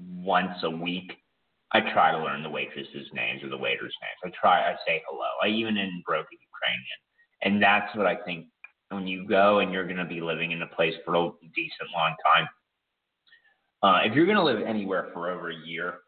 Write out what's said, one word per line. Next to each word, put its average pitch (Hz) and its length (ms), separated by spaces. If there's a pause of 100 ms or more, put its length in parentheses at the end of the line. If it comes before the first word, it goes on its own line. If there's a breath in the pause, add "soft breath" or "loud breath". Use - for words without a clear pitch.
(180)
once 90 460
a 85 60
week, 87 420 (600)
I 107 100 (120)
try 85 180
to 80 80
learn 73 240
the 78 60
waitresses' 69 640
names 65 300
or 69 60
the 65 80
waiters' 64 440
names. 65 320
I - 60
try, - 220
I 87 140 (120)
say 80 220
hello. - 180 (160)
I 104 40
even 110 300
am 92 280
broken - 320 (160)
Ukrainian. - 460 (420)
And 101 200
that's 101 340
what 104 100
I 87 180
think 85 240 (420)
when 98 180
you 92 200
go 101 320
and 92 140
you're 92 140
gonna 90 180
be 82 160
living 82 300
in 85 100
a 82 60
place 82 260 (100)
for 87 120
a 85 160 (240)
decent - 380
long 80 300
time. - 240 (1400 soft breath)
Uh, 95 220
if 113 100
you're 160 100
gonna 202 180
live 113 220
anywhere 95 460
for 87 180
over 85 200
a 80 160
year 82 300 (120)